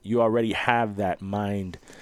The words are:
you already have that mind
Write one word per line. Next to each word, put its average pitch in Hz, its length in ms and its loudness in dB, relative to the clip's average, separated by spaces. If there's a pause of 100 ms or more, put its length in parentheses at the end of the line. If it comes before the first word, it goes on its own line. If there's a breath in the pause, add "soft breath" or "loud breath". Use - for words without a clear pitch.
you 117 200 0
already 113 320 4
have 117 420 0
that 98 260 -2
mind 101 560 -4 (240 loud breath)